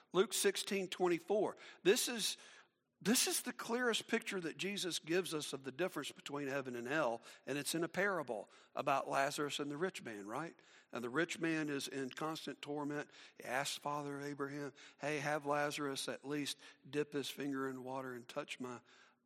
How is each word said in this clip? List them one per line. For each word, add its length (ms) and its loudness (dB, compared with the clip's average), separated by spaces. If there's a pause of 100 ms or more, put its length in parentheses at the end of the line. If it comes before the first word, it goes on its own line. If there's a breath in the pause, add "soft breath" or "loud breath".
(120)
Luke 220 4
sixteen 560 2
twenty-four. 680 2 (280 loud breath)
This 260 6
is, 280 0 (640 loud breath)
this 260 6
is 140 2
the 120 -4
clearest 540 0
picture 340 0
that 160 -4
Jesus 420 -2
gives 340 0
us 200 -2
of 100 -8
the 80 -4
difference 400 -2
between 360 -4
heaven 280 -2
and 120 -4
hell, 340 2 (260 loud breath)
and 100 0
it's 160 -2
in 100 2
a 40 0
parable 600 0 (260 loud breath)
about 340 2
Lazarus 500 2
and 120 -2
the 60 -4
rich 260 -2
man, 240 -8
right? 280 -4 (400 loud breath)
And 80 -2
the 60 -2
rich 300 2
man 280 2
is 220 -2
in 200 -2
constant 520 -4
torment. 460 -2 (300 loud breath)
He 60 -14
asks 340 0
Father 440 -4
Abraham, 500 -4 (280 loud breath)
"Hey, 200 0
have 260 0
Lazarus 600 0
at 180 -6
least 320 -2 (320 loud breath)
dip 220 0
his 180 0
finger 400 -2
in 140 -6
water 300 -4
and 160 -8
touch 320 -6
my, 160 -6 (480 loud breath)